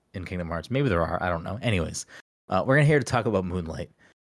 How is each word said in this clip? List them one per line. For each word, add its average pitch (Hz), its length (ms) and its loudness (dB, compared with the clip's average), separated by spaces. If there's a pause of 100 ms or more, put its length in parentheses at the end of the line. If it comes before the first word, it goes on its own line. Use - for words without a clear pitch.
(140)
in 92 120 -10
Kingdom 87 240 -6
Hearts. 82 220 -6
Maybe 135 180 0
there 85 140 2
are. 82 200 -2
I 90 60 0
don't 87 140 -2
know. 92 180 -6
Anyways, 87 440 -2 (440)
uh, 92 160 2
we're 127 100 4
gonna 147 100 6
here 151 140 6
to 123 60 0
talk 117 200 0
about 98 200 2
Moonlight. 82 440 -6 (320)